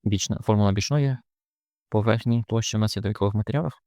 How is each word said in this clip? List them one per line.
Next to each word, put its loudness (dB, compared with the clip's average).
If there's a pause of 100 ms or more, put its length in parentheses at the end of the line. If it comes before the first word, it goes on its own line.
Бічна, -2
формула 2
бічної 0 (680)
поверхні 2
площі -2
у 2
нас 0
є -4
в -8
довідкових 0
матеріалах. -2